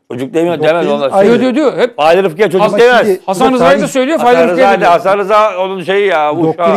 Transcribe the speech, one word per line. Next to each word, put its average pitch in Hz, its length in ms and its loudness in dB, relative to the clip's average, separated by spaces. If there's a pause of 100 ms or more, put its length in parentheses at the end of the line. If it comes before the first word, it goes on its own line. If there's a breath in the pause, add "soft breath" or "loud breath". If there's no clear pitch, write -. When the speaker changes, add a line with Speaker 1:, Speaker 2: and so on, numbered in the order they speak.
(120)
Speaker 1:
Çocuk 127 220 -8
demiyor, 170 200 0
Speaker 2:
Doktrin 156 140 -2
Speaker 1:
demez - 200 0
onlar. 143 240 -2
Speaker 2:
ayrı. 202 160 2
Speaker 3:
Diyor, 233 120 2
diyor, 254 140 -2
diyor. 254 240 -2
Hep 240 180 -2
Speaker 1:
Fatih 165 260 2
Rıfkı'ya 180 280 -2
çocuk 185 120 -2
Speaker 3:
Hasan, 214 180 0
Speaker 1:
demez. 247 160 4
Speaker 2:
Ama 208 100 2
şimdi 185 200 -2
Speaker 3:
Hasan 220 220 -2
Speaker 2:
bu - 40 2
da - 20 0
Speaker 3:
Rıza'yı 254 220 2
da - 40 -4
Speaker 2:
tarih 277 120 -4
Speaker 3:
söylüyor, 277 260 -2
Speaker 1:
Hasan 240 160 2
Speaker 3:
Fatih 247 140 2
Rıfkı'ya 175 200 0
Speaker 1:
Rıza 196 80 2
Speaker 3:
da 180 40 -6
diyor. - 0 -
Speaker 1:
değil, 185 120 2
Hasan 185 260 0
Rıza 202 460 0
onun 190 180 -8
şeyi 196 240 -2
ya, 156 300 0
Speaker 2:
Doktrin 160 140 0
Speaker 1:
uşağı 170 260 0